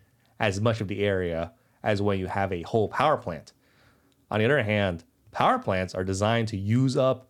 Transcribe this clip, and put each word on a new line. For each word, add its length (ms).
as 220
much 180
of 100
the 140
area 500
as 220
when 160
you 80
have 260
a 100
whole 260
power 280
plant. 360
On 80
the 80
other 160
hand, 440
power 260
plants 380
are 80
designed 460
to 80
use 400
up 320